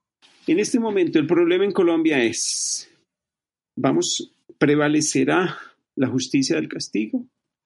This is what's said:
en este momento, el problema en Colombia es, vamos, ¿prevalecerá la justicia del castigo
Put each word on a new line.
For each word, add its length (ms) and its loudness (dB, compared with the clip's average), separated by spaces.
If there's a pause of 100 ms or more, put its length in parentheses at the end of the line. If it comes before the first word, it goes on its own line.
(460)
en 140 2
este 180 0
momento, 400 0
el 80 0
problema 380 2
en 80 0
Colombia 500 2
es, 680 -4 (840)
vamos, 580 -2 (260)
¿prevalecerá 1000 2 (380)
la 120 0
justicia 480 0
del 120 -4
castigo 580 -6 (400)